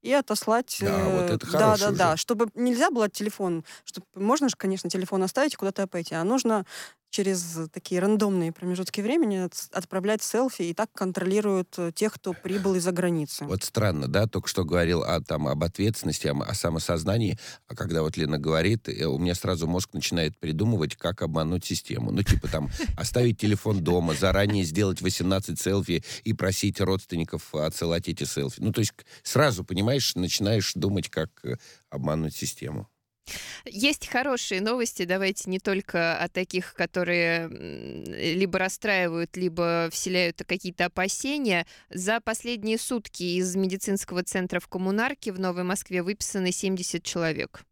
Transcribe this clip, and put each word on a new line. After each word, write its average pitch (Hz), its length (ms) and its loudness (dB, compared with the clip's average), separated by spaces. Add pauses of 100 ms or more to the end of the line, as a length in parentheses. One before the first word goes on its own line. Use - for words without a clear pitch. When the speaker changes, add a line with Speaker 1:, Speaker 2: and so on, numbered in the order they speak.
Speaker 1:
и 240 100 0
отослать, 240 680 2
Speaker 2:
Да, 196 280 2
вот 185 220 2
Speaker 1:
э, - 40 2
Speaker 2:
это - 120 -4
Speaker 1:
да, - 120 2
Speaker 2:
хороший 214 240 6
Speaker 1:
да, 208 80 4
Speaker 2:
уже. 202 80 0
Speaker 1:
да, 170 180 4
чтобы 220 400 0
нельзя 247 340 4
было 226 180 2
телефон, 185 560 -2 (200)
чтоб, - 200 -14 (120)
можно 247 320 2
же, 220 80 -2
конечно, 190 340 -2
телефон 190 320 0
оставить, 262 340 2
куда-то 196 300 -2
пойти, 170 300 -6
а 165 80 -2
нужно 220 420 2 (440)
через 180 460 -2 (160)
такие - 280 -2
рандомные 196 500 2
промежутки 180 500 -4
времени 214 460 2
отс-, - 260 -10
отправлять 190 480 -2
селфи, 240 420 0
и 170 120 -2
так 220 180 -2
контролируют, 190 760 0 (100)
э, 170 160 -4
тех, 214 180 0
кто - 200 -6
прибыл 190 420 0
из-за 180 160 2
границы. 165 540 0
Speaker 2:
Вот 98 180 -2
странно, 82 460 0
да, 98 180 4
только - 220 -2
что 92 160 0
говорил 85 400 2
о, 82 160 0
там, 76 260 -2
об 76 160 0
ответственности, 85 640 0
о, 73 160 2
о - 120 -4
самосознании, 87 840 0 (300)
а - 80 -14
когда 82 260 0
вот 80 140 0
Лена 76 240 0
говорит, 80 480 2
э, 69 160 -4
у 69 140 0
меня 87 180 2
сразу 82 320 -2
мозг 90 260 -2
начинает 80 440 -2
придумывать, 82 580 0
как - 260 -4
обмануть 80 420 0
систему. 60 460 -4
Ну, 98 140 2
типа, - 240 4
там, 73 200 -2 (140)
<laughs> - 140 -2
оставить 120 420 2
телефон 104 460 2
дома, 85 300 4
заранее 98 500 4
сделать 90 360 2
восемнадцать 92 600 0
селфи 92 420 2 (220)
и 110 80 0
просить 98 480 0
родственников 85 760 -2
отсылать 82 540 0
эти 80 160 -2
селфи. 67 360 -4
Ну, 104 120 0
то 117 80 0
есть 104 100 2
к-, - 140 -20 (180)
сразу, 123 420 2
понимаешь, 110 520 0
начинаешь 98 580 0
думать, 92 360 0
как, 80 200 -2 (140)
э, 62 140 -4 (320)
обмануть 76 440 -2
систему. 73 540 -8 (760)
Speaker 3:
Есть 254 440 -2
хорошие 254 520 0
новости, 226 440 0
давайте 190 440 0
не 185 100 -2
только 180 600 0
о 175 100 -2
таких, 180 460 -4
которые, 170 720 0
м, 69 580 -12 (340)
либо 190 200 2
расстраивают, 180 760 0
либо 170 540 0
вселяют 180 560 -2
какие-то 180 400 -2
опасения. 196 800 0 (220)
За 208 320 0
последние 226 580 -2
сутки - 440 -6
из 180 340 0
медицинского 190 640 -2
центра 180 380 -2
в - 80 -20
Коммунарке 208 640 -2
в 185 80 -8
Новой 180 240 -2
Москве 180 380 -2
выписаны 185 500 -2
семьдесят 180 520 -2
человек. - 680 -2